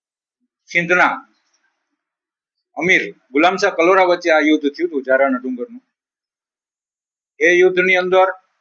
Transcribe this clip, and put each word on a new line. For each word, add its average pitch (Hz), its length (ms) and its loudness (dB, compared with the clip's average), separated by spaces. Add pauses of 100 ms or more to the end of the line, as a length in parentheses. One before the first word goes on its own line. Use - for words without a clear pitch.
(720)
સિંધના 170 540 -2 (1500)
અમીર 160 380 -2 (160)
ગુલામશાહ 185 400 0
કલોરા 180 340 2
વચ્ચે 175 260 0
આ 156 80 4
યુદ્ધ 147 320 0
થયું 160 180 -6
હતું 147 140 -6
ઝારાના 131 360 0
ડુંગરનું. 123 440 -10 (1600)
એ 165 120 2
યુદ્ધની 180 440 2
અંદર 185 340 0 (300)